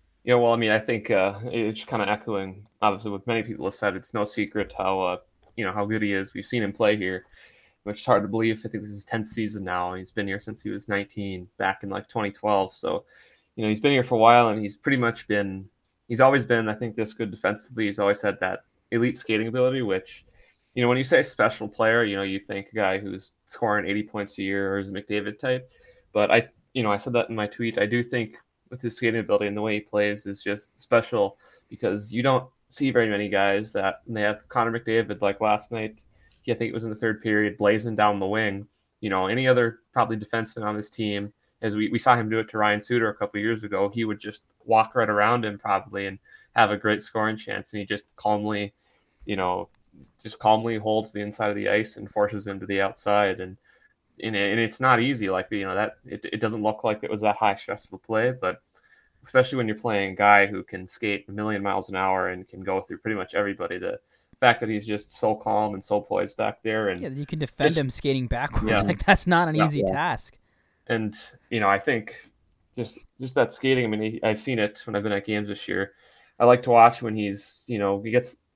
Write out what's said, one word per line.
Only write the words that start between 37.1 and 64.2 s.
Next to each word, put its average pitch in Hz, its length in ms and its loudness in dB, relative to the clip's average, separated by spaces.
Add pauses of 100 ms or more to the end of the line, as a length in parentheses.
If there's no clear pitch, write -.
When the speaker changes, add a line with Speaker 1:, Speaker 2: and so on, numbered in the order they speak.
Speaker 1:
period, 104 380 2
blazing 107 380 2
down 104 240 4
the 98 60 -2
wing. 101 420 -2 (320)
You 107 100 -2
know, 95 160 2
any 127 220 2
other 120 320 4 (120)
probably 120 240 0
defenseman 110 480 -6
on 107 120 -2
this 104 120 -8
team, 101 440 -4 (300)
as 107 120 -2
we, 107 140 0
we 117 100 0
saw 127 160 6
him 113 160 -2
do 113 80 0
it 110 120 -2
to 113 80 -6
Ryan 104 220 2
Suter 117 280 0
a 104 60 -4
couple 104 240 -4
of 104 40 -2
years 110 220 -2
ago, 101 240 0
he 113 160 -2
would 107 160 -6
just - 240 -14 (200)
walk 113 300 2
right 113 160 2
around 107 340 2
him 104 140 -6
probably 98 480 -2
and 95 140 -10 (340)
have 110 160 6
a 104 60 0
great 107 260 0
scoring 110 340 -2
chance. 104 360 -10
And 104 80 -6
he 101 60 -8
just 104 180 -6 (100)
calmly, 104 580 -2 (540)
you 104 80 -2
know, 95 340 -2 (540)
just - 160 -14
calmly 113 400 2
holds 107 320 -2
the 104 100 -8
inside 104 300 -4
of 101 60 -4
the 101 120 -2
ice 107 280 -2
and 104 120 -14
forces 104 380 -2
him 98 140 -8
to 95 60 -12
the 98 140 -2
outside. 98 600 0
And, 92 160 -10 (640)
and, 110 140 -4
and 101 240 0
it's 110 200 -2
not 127 200 4
easy. 120 280 0
Like, 95 220 -2
you 101 140 -4
know, 95 100 -4
that 101 220 -2 (100)
it, - 260 -12
it 110 80 -4
doesn't 113 220 -2
look 107 220 -2
like 107 180 0
it - 80 -6
was 107 120 -4
that 104 140 4
high 104 200 2
stressful - 420 -12
play, 113 400 0
but 90 240 -4 (640)
especially 131 320 2
when 120 100 0
you're 107 100 -2
playing 101 340 0
a 92 40 -12
guy 101 300 8
who 101 160 -6
can 92 260 -12
skate 101 400 -6
a 98 40 -14
million 104 300 -4
miles 98 280 -2
an 98 60 -6
hour 95 320 0
and 92 200 -10
can - 140 -16
go 95 200 -2
through 87 160 -12
pretty 110 180 -4
much 92 180 -8
everybody, 98 440 -4
the 92 200 -6 (400)